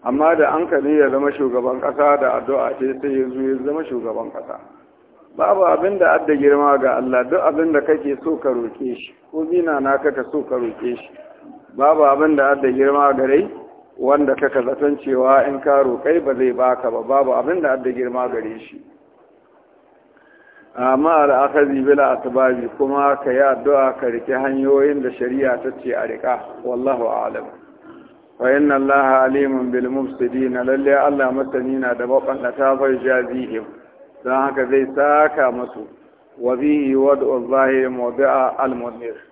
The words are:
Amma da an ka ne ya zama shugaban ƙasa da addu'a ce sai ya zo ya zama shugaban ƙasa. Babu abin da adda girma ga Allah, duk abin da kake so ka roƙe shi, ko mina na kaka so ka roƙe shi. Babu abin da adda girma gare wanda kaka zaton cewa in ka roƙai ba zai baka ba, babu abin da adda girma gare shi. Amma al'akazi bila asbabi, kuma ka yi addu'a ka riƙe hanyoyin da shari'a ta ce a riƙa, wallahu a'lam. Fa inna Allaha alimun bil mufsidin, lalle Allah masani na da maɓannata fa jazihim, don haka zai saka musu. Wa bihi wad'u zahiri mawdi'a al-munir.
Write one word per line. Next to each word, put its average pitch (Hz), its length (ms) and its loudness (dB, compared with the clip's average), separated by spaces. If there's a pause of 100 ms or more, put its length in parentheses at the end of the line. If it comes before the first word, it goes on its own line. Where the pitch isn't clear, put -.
Amma 151 320 2
da 156 180 2
an 165 140 -2
ka 165 120 0
ne 147 160 0
ya 139 140 4
zama 143 220 0
shugaban 127 480 -2
ƙasa 143 400 2
da 127 180 0
addu'a 123 400 -2
ce 131 240 -4
sai 143 160 -4
ya 131 100 0
zo 127 120 -8
ya 135 240 -2
zama 151 200 -4
shugaban 113 480 -8
ƙasa. - 280 -14 (760)
Babu 190 300 2
abin 175 320 0
da 165 160 4
adda 151 220 0
girma 143 440 4
ga 131 160 2
Allah, 127 280 0
duk 160 180 0
abin 160 300 0
da 143 80 4
kake 147 420 -2
so 160 160 -2
ka 143 120 -4
roƙe 120 460 -6
shi, - 180 -20 (160)
ko 160 120 -6
mina 160 380 -2
na 135 180 0
kaka 135 320 -2
so 147 140 -4
ka 127 100 -6
roƙe 120 420 -4
shi. - 140 -20 (680)
Babu 151 300 4
abin 147 300 4
da 139 180 2
adda 135 160 0
girma 139 460 2
gare 135 340 2 (480)
wanda 135 360 2
kaka 135 280 0
zaton 143 400 -2
cewa 131 460 2
in 139 120 -6
ka 139 220 2
roƙai 139 420 0
ba 135 100 0
zai 127 180 0
baka 127 380 0
ba, 113 120 -6
babu 131 300 2
abin 139 280 -2
da 143 160 0
adda 127 160 -4
girma 123 380 -4
gare 110 300 -8
shi. - 200 -20 (2000)
Amma 143 500 4
al'akazi 139 580 2
bila 139 320 4
asbabi, 127 520 0 (100)
kuma 139 460 2
ka 131 60 -2
yi 127 100 2
addu'a 135 580 2
ka 135 80 -4
riƙe 117 300 -4
hanyoyin 135 680 2
da 127 80 -4
shari'a 127 520 -2
ta 131 80 -6 (120)
ce 127 120 -6
a 110 120 -4
riƙa, 117 580 -6
wallahu 123 440 -2
a'lam. 113 380 -6 (920)
Fa 127 140 0
inna 143 220 2
Allaha 135 500 4
alimun 135 460 0
bil 127 180 -2
mufsidin, 127 640 -4
lalle 135 420 0
Allah 139 380 2
masani 131 480 -4
na 123 140 -2
da 120 100 -6
maɓannata 135 720 0
fa 135 80 0 (160)
jazihim, 123 640 -2 (580)
don 123 120 -4
haka 135 340 -2
zai 135 160 2 (100)
saka 147 560 2
musu. 120 380 -10 (480)
Wa 123 180 -2
bihi 143 400 0
wad'u 131 540 0
zahiri 131 400 2
mawdi'a 127 720 0
al-munir. 120 580 -6 (160)